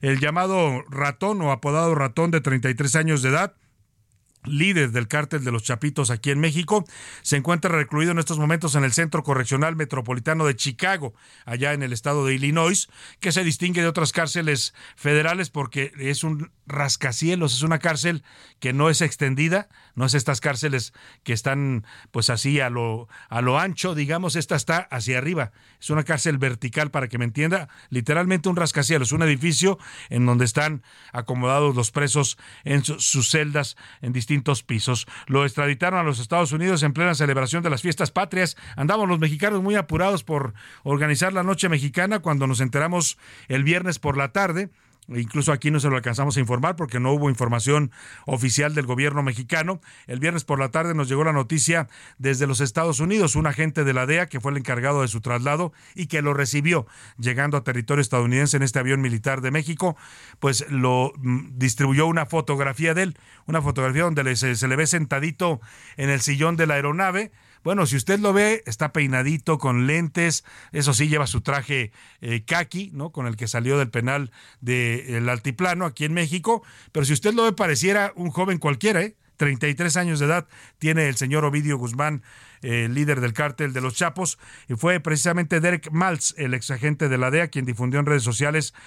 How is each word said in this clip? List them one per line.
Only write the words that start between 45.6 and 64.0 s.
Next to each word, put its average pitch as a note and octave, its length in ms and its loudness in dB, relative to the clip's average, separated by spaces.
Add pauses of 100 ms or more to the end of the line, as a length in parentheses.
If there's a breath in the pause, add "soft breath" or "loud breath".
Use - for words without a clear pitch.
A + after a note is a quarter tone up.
no D3+ 80 2
se C#3+ 80 2
lo C3+ 80 2
alcanzamos B2 400 -2
a C#3 40 4
informar B2+ 360 0
porque B2+ 240 -4
no C3 120 2
hubo D3 180 2
información B2 600 2 (360 loud breath)
oficial C#3+ 480 0
del C#3+ 120 -2
gobierno C#3 380 0
mexicano. D#3 560 -2 (260 loud breath)
El B2 140 -8
viernes E3 240 0
por C#3 160 -2
la C3 100 -2
tarde E3 240 0
nos C#3+ 140 0
llegó C#3 160 0
la D#3+ 80 2
noticia D3+ 560 0 (300 loud breath)
desde C3+ 280 0
los C3+ 140 0
Estados D3 400 0
Unidos. F3+ 340 2
Un D#3 140 2
agente D#3 340 0
de C#3 100 2
la B2+ 140 0
dea E3 220 2
que C3+ 100 -8
fue C#3 140 -4
el C#3+ 60 -2
encargado C3+ 440 0
de B2+ 60 0
su A2 120 -6
traslado C#3+ 520 -2 (240 loud breath)
y F3+ 100 -6
que D3+ 160 -2
lo D3 100 2
recibió C#3+ 540 0 (320 loud breath)
llegando B2+ 380 0
a C3 80 -4
territorio C3 380 0
estadounidense B2+ 540 2
en C3+ 60 2
este C3 160 0
avión C3+ 220 0
militar C3 400 -2
de C3 100 -2
México, D#3+ 460 -2 (420 loud breath)
pues C#3 320 0
lo, B2+ 460 2
mm, B2+ 420 -4
distribuyó C3+ 480 2
una E3 200 0
fotografía D3 680 0
de F3+ 80 0
él, F3+ 160 -4 (280 loud breath)
una D#3 160 0
fotografía C3 420 0